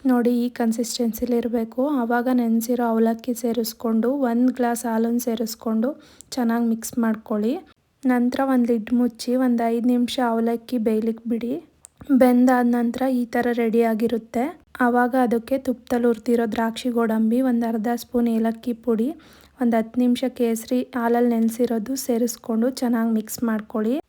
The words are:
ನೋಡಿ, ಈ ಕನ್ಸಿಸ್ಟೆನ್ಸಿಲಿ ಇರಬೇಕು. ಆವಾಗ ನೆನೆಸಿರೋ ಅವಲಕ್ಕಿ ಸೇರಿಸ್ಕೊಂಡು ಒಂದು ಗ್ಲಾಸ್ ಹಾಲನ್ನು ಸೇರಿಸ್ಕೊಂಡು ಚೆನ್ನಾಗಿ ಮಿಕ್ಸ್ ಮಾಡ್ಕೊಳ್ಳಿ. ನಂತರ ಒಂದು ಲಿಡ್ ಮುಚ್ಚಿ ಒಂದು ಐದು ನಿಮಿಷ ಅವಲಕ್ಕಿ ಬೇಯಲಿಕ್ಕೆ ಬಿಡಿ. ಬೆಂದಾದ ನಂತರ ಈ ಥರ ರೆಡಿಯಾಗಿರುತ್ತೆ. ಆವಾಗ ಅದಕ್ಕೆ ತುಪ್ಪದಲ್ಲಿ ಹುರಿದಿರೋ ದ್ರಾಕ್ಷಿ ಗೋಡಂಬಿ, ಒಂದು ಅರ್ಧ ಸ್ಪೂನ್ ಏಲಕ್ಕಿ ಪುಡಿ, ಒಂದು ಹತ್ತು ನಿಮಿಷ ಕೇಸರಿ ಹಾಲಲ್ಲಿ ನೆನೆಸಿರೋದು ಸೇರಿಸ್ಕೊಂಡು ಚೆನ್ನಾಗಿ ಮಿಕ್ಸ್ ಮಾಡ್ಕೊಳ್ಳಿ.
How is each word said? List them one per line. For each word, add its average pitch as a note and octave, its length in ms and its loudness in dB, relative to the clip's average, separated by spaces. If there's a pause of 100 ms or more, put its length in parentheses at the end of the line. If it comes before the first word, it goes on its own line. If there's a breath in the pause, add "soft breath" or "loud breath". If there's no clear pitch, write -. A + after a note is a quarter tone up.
(100)
ನೋಡಿ, A#3+ 200 4 (140)
ಈ - 20 -2 (120)
ಕನ್ಸಿಸ್ಟೆನ್ಸಿಲಿ A#3 800 -2
ಇರಬೇಕು. A3+ 420 -4 (200)
ಆವಾಗ A#3+ 260 0 (100)
ನೆನೆಸಿರೋ A#3 540 0
ಅವಲಕ್ಕಿ A3+ 400 0 (100)
ಸೇರಿಸ್ಕೊಂಡು A3+ 680 0 (220)
ಒಂದು A#3+ 260 2
ಗ್ಲಾಸ್ A#3+ 320 -2
ಹಾಲನ್ನು A#3 380 0
ಸೇರಿಸ್ಕೊಂಡು A3+ 640 -2 (480 loud breath)
ಚೆನ್ನಾಗಿ A#3 360 0
ಮಿಕ್ಸ್ A3+ 220 -8 (100)
ಮಾಡ್ಕೊಳ್ಳಿ. A3 480 -2 (600 loud breath)
ನಂತರ B3 280 0 (140)
ಒಂದು A#3+ 180 2
ಲಿಡ್ A3 180 -2 (100)
ಮುಚ್ಚಿ A#3+ 340 -2 (120)
ಒಂದು A#3+ 160 2 (120)
ಐದು A#3 180 -2
ನಿಮಿಷ B3 240 0 (160)
ಅವಲಕ್ಕಿ A#3 460 -2 (100)
ಬೇಯಲಿಕ್ಕೆ A3 360 -2 (100)
ಬಿಡಿ. A#3 180 -4 (680)
ಬೆಂದಾದ B3 440 6 (120)
ನಂತರ A#3+ 240 -2 (180)
ಈ - 20 -2 (140)
ಥರ A#3+ 100 0 (160)
ರೆಡಿಯಾಗಿರುತ್ತೆ. A3+ 840 0 (400)
ಆವಾಗ B3 280 2 (120)
ಅದಕ್ಕೆ A#3 320 0 (100)
ತುಪ್ಪದಲ್ಲಿ A#3+ 420 0
ಹುರಿದಿರೋ A#3 360 0 (100)
ದ್ರಾಕ್ಷಿ A3+ 420 -2
ಗೋಡಂಬಿ, A3 420 2 (120)
ಒಂದು A#3 200 0
ಅರ್ಧ A3+ 160 -2 (160)
ಸ್ಪೂನ್ A#3 320 0
ಏಲಕ್ಕಿ A3+ 380 -2 (100)
ಪುಡಿ, A#3 260 0 (520 loud breath)
ಒಂದು A#3 160 2
ಹತ್ತು A3+ 240 -2
ನಿಮಿಷ B3 220 2 (140)
ಕೇಸರಿ A#3 400 -2 (220)
ಹಾಲಲ್ಲಿ A#3+ 340 2
ನೆನೆಸಿರೋದು A3+ 600 0 (120)
ಸೇರಿಸ್ಕೊಂಡು A#3 640 -2 (120)
ಚೆನ್ನಾಗಿ A#3 380 0
ಮಿಕ್ಸ್ - 300 -8
ಮಾಡ್ಕೊಳ್ಳಿ. A3 480 -2 (120)